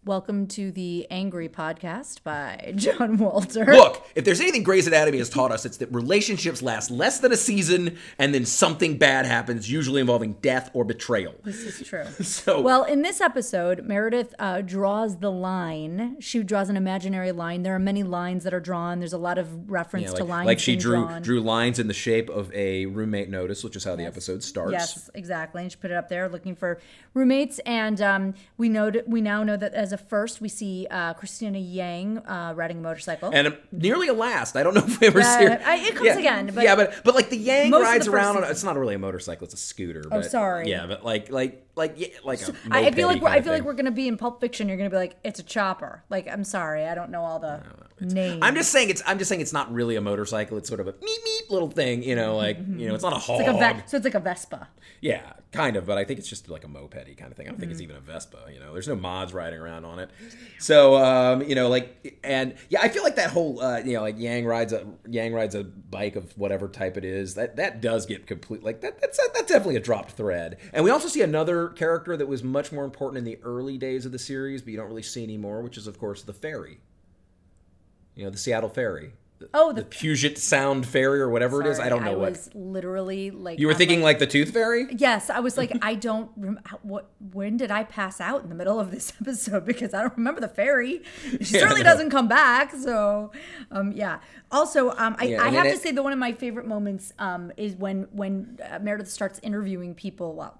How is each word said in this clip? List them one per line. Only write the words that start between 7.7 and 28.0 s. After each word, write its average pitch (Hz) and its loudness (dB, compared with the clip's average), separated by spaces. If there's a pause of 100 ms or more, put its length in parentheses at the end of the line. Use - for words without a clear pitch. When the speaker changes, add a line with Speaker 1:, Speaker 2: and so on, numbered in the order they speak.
Speaker 2:
and 139 4
then 127 2
something 160 2
bad 135 6
happens, 117 -2
usually 139 0
involving 117 2
death 127 0
or 120 2
betrayal. 107 -2 (100)
Speaker 1:
This 208 -8
is 226 -12
true. 160 -8
Speaker 2:
<laughs> - -10
So - 0
Speaker 1:
Well, 254 6
in 285 2
this 359 -2
episode, 185 0
Meredith, 226 0
uh, 190 -2
draws 196 0
the 196 -2
line. 180 -4
She 233 -2
draws 196 0
an 196 0
imaginary 190 -2
line. 170 -4
There 190 0
are 185 0
many 196 0
lines 175 -4
that 180 -2
are 180 -2
drawn. 175 -4
There's 170 -6
a 175 -6
lot 175 -2
of 170 -6
reference 170 -4
Speaker 2:
Yeah, - -2
Speaker 1:
to 180 0
Speaker 2:
like, 175 -6
Speaker 1:
lines 175 0
Speaker 2:
like 113 6
she 127 2
Speaker 1:
being 101 2
Speaker 2:
drew, 120 2
Speaker 1:
drawn. - -8
Speaker 2:
drew 120 2
lines 117 2
in 113 0
the 101 -2
shape 113 0
of 92 -6
a 95 -2
roommate 101 -4
notice, 95 -6
which 104 -10
is 92 -8
how 92 -4
the 85 -6
Speaker 1:
Yes. 85 -8
Speaker 2:
episode 92 -8
starts. 95 -4
Speaker 1:
Yes, - -6
exactly. 175 -8
And 180 -10
she - -20
put 185 -8
it 175 -2
up 175 -6
there 180 -4
looking 175 -10
for 170 -4 (320)
roommates. 262 2
And, 220 -2